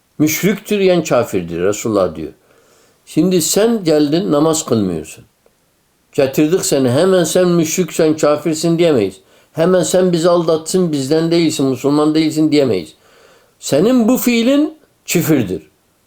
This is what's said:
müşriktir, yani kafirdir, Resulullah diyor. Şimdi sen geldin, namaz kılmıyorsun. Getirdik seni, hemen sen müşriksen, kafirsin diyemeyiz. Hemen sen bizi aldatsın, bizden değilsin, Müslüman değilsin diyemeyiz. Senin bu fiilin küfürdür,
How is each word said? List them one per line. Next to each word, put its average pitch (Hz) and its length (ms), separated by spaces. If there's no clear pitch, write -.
müşriktir, 185 600
yani 180 240
kafirdir, 90 600
Resulullah 98 520
diyor. 76 160
Şimdi 180 360
sen 214 420
geldin, 156 480
namaz 151 340
kılmıyorsun. 90 600
Getirdik 151 520
seni, 135 240
hemen 175 340
sen 180 240
müşriksen, 165 680
kafirsin 156 640
diyemeyiz. 131 360
Hemen 180 300
sen 180 280
bizi 170 180
aldatsın, 170 640
bizden 151 400
değilsin, 160 340
Müslüman 151 500
değilsin 156 360
diyemeyiz. 120 420
Senin 214 480
bu 254 100
fiilin 247 600
küfürdür, 127 640